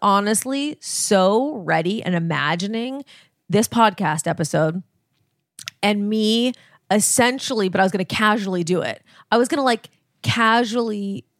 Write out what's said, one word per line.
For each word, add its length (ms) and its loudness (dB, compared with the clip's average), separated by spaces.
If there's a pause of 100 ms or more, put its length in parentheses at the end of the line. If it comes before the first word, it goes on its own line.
honestly 760 0
so 800 0
ready 460 -2
and 100 -2
imagining 920 -2 (440)
this 180 2
podcast 600 0
episode 560 -2 (1000)
and 280 0
me 440 0 (380)
essentially, 760 0
but 120 0
I 20 4
was 80 2
gonna 140 -2
casually 580 0
do 180 0
it. 200 -6 (300)
I 60 6
was 100 4
gonna, 160 -2
like, 260 0 (320)
casually, 1040 0 (140)